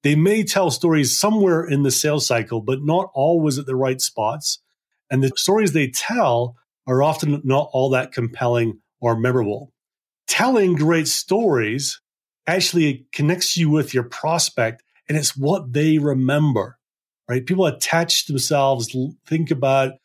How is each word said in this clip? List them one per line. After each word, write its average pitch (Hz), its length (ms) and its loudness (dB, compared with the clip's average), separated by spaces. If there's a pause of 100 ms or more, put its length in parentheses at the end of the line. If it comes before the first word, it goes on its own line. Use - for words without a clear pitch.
They 147 100 2
may 196 300 2
tell 185 260 0
stories 147 480 0
somewhere 196 460 2
in 143 180 0
the 139 80 2
sales 147 380 -2
cycle, 117 340 -2
but 131 220 -4
not 175 320 0
always 151 420 2
at 143 80 -8
the 131 100 -4
right 131 240 0
spots. - 600 -4 (500)
And 131 140 0
the 131 120 0
stories 196 380 2
they 147 140 2
tell 123 680 -2 (300)
are 127 160 2
often 151 420 0
not 139 300 0
all 131 160 2
that 127 220 0
compelling 120 680 -2 (200)
or 117 160 0
memorable. 120 560 -2 (540)
Telling 208 480 2
great 156 320 2
stories 139 920 -2 (460)
actually 165 680 0
connects 170 440 0
you 156 140 2
with 151 240 0
your 123 80 0
prospect, 123 800 -4 (260)
and 151 80 0
it's - 180 -2
what 139 380 -2
they 156 240 2
remember, 139 800 0 (500)
right? 127 160 -2
People 185 220 0
attach 165 600 -2
themselves, 135 680 0
l-, 131 200 -4 (100)
think 160 240 -2
about 135 440 0 (120)